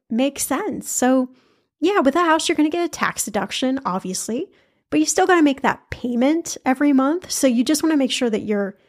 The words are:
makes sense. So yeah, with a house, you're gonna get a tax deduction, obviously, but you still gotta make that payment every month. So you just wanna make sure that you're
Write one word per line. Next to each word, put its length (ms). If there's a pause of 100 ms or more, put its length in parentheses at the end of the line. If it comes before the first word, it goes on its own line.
(100)
makes 320
sense. 480
So 400 (500)
yeah, 200
with 160
a 80
house, 240
you're 80
gonna 120
get 160
a 40
tax 360
deduction, 600
obviously, 680 (400)
but 80
you 80
still 220
gotta 160
make 180
that 280
payment 760
every 260
month. 380
So 160
you 160
just 220
wanna 120
make 140
sure 180
that 140
you're 340 (120)